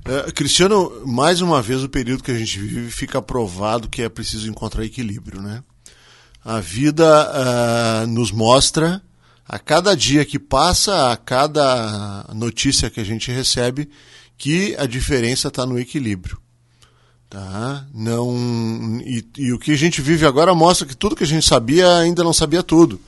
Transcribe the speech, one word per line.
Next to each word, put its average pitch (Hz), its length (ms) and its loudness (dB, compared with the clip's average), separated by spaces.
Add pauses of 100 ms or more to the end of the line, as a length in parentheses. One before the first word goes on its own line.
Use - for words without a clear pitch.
É, 139 260 -4
Cristiano, 180 760 2
mais 143 340 2
uma 165 220 2
vez 127 200 -2
o 135 60 -6
período 127 340 -4
que - 80 -8
a 120 80 -2
gente 104 200 -6
vive 117 320 -8
fica 127 320 -6
provado 107 640 -4
que 123 140 -6
é 113 60 -4
preciso 110 400 -8
encontrar 110 360 -6
equilíbrio, 104 560 -10
né? 104 220 -10 (800)
A 113 160 -4
vida, 143 460 2
ah, 120 1000 2
nos 117 240 -2
mostra, 135 720 2 (460)
a 104 100 -10
cada 175 380 2
dia 139 280 2
que 139 140 -6
passa, 160 720 2
a 117 60 0
cada 123 1200 -2
notícia 117 560 -2
que - 100 -12
a 107 40 -4
gente 110 280 -6
recebe, 127 560 -4 (480)
que 175 420 -2
a 143 80 -2
diferença 127 640 -2
tá 131 140 -6
no 127 140 -4
equilíbrio. 120 600 -6 (920)
Tá? 104 640 -10
Não, 117 400 -4 (720)
e, 117 220 -6 (100)
e 127 160 -2
o 117 60 -2
que - 140 -2
a 147 40 2
gente 156 240 0
vive 156 240 2
agora 156 300 4
mostra 170 320 4
que 131 80 -14
tudo 214 220 -4
que - 80 -2
a - 20 0
gente 151 180 0
sabia 160 520 4
ainda 170 260 2
não 170 100 2
sabia 160 300 0
tudo. 160 460 4